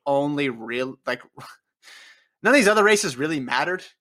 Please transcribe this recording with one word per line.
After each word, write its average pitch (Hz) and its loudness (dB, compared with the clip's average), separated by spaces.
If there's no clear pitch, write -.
only 143 -2
real, 120 -8
like, 123 -6
<laughs> - -20
none 226 4
of 294 6
these 208 4
other 214 6
races 208 2
really 147 -4
mattered 139 -2